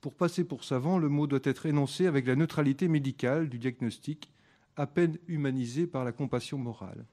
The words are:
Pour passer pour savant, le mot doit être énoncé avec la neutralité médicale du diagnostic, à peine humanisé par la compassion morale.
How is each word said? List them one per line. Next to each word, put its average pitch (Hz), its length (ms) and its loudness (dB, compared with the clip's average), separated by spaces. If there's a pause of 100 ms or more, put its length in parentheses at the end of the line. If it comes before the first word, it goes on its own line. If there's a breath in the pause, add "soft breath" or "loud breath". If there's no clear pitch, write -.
Pour 143 140 -8
passer 175 300 0
pour 135 180 -8
savant, 143 360 0
le 156 100 2
mot 147 180 2
doit 139 160 2
être 135 240 0
énoncé 147 400 2
avec 139 200 2
la 127 100 4
neutralité 156 500 2
médicale 147 640 0
du 120 100 -8
diagnostic, 123 720 -4 (460 soft breath)
à 143 100 -2
peine 165 400 2
humanisé 139 640 -2
par 131 160 -4
la 120 80 -2
compassion 131 460 -4
morale. 113 540 -10